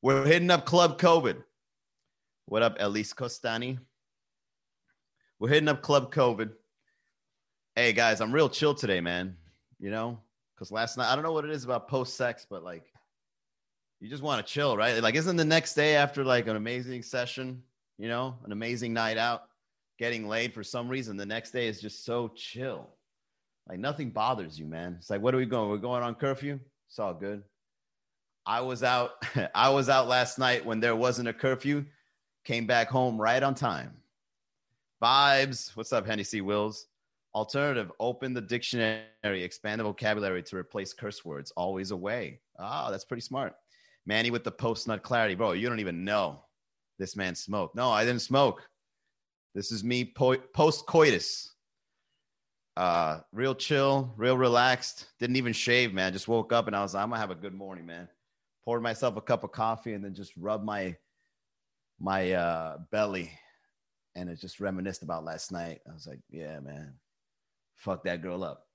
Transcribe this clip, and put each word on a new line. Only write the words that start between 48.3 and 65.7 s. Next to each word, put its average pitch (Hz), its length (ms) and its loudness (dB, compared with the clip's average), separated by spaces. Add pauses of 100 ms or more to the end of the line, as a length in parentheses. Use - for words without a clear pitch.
This 101 200 -6
is 107 100 -6
me 123 220 0
po-, 127 320 2
post-coitus. 151 1160 2 (1200)
Uh, 85 440 2 (120)
real 127 220 0
chill, 139 640 2
real 127 220 4
relaxed. 123 720 4 (100)
Didn't 123 180 0
even 120 160 0
shave, 120 400 2
man. 95 200 0
Just 95 160 -8
woke 113 240 2
up 117 160 4
and 104 80 -2
I 101 60 0
was 92 120 -4
like, 98 80 0
"I'm 110 60 -2
gonna 117 120 -4
have 104 100 -4
a 92 40 -6
good 92 200 -12
morning, 95 320 -14
man." 85 220 -14 (560)
Poured 117 180 -2
myself 117 340 -2
a 107 60 -8
cup 120 220 0
of 101 80 -10
coffee 113 420 -4
and 101 100 -8
then 98 100 -10
just 92 220 -16
rubbed 104 280 -4
my, 98 320 -4 (1040)
my, 95 340 0
uh, 82 460 -2 (120)
belly. 98 460 -2 (800)
And 90 160 -10
it 85 60 -10
just - 240 -16
reminisced 95 420 -6
about 82 220 -8
last 80 260 -10
night. 85 380 -10